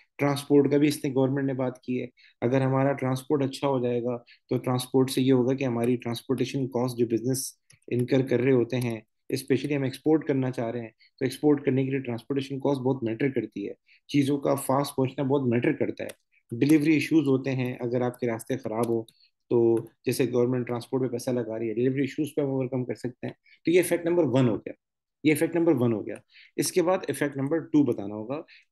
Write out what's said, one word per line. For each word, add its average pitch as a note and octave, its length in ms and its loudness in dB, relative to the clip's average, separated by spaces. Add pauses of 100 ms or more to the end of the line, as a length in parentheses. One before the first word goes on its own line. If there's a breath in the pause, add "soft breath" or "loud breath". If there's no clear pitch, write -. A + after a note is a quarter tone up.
(180 loud breath)
Transport C#3+ 520 4
का C#3+ 80 4
भी D3+ 100 4
इसने, D3 220 -2
government C3+ 360 0
ने C3+ 80 -2
बात B2+ 300 -4
की B2+ 120 -4
है, B2 120 -6 (340 soft breath)
अगर C3 200 2
हमारा C3+ 300 2
transport C3+ 500 -2
अच्छा C3+ 240 -4
हो C3 140 2
जाएगा A#2+ 440 -2 (260 soft breath)
तो B2+ 80 0
transport C3 520 0
से C3+ 120 0
ये C3 100 4
होगा B2+ 220 4
कि C3+ 100 -4
हमारी A#2+ 320 0
transportation B2 720 -4
cost B2 300 -2
जो A#2 100 0
business A#2+ 520 -4 (340 soft breath)
incur B2 300 2
कर B2+ 180 0
रहे C3 140 2
होते B2 220 2
हैं, A#2 260 -4 (320)
especially C3+ 380 -2
हम C#3 120 -2
export D3+ 420 0
करना C3 240 0
चाह A#2 200 -6
रहे A#2 120 -6
हैं, A2+ 120 -14 (240 soft breath)
तो C3+ 80 -4
export D3 380 0
करने C3 200 2
के C3 60 -4
लिए C3+ 100 -2
ट्रांसपोर्टेशन C3 580 -6
cost C3+ 240 0
बहुत C3 220 -2
matter A2+ 240 -2
करती G#2+ 380 -4
है, - 80 -10 (340 soft breath)
चीज़ों C#3+ 300 2
का C#3+ 160 0
fast C#3 420 -2
पहुंचना C3+ 280 -2
बहुत C3 240 2
matter A#2+ 240 2
करता - 320 -4
है। - 60 -10 (440)
डिलीवरी D3 420 4
इश्यूज D3 300 2
होते C3+ 240 2
हैं, B2 280 -4
अगर B2 240 -2
आपके B2 240 -4
रास्ते A#2 300 -4
ख़राब A2+ 300 -4
हो A2+ 200 -2 (440 soft breath)
तो, A#2 400 4 (160)
जैसे B2+ 200 0
गवर्नमेंट B2 400 0
ट्रांसपोर्ट A#2+ 380 -4
पे B2 40 -2
पैसा A#2+ 240 -4
लगा A2+ 240 -4
रही A2+ 120 -4
है, G#2+ 60 -4
डिलीवरी C3 300 0
इश्यूज C3+ 260 -4
पे D3+ 120 -2
हम C#3 60 0
overcome B2+ 360 -2
कर B2 100 -8
सकते - 320 -10
हैं। - 100 -10 (280 soft breath)
तो E3 80 2
ये F3+ 80 6
effect E3+ 260 0
number E3+ 180 2
one B2+ 240 4
हो G2+ 100 0
गया, - 160 -12 (500)
ये D#3 80 4
effect E3 240 0
number E3+ 160 4
one A#2+ 200 2
हो G2+ 100 -2
गया। - 180 -12 (380 soft breath)
इसके F3 240 0
बाद F#3 280 0
effect C#3 260 -2
number C#3+ 240 -2
टू D3+ 240 4
बताना G#2 300 -4
होगा, A#2+ 300 -8 (280 soft breath)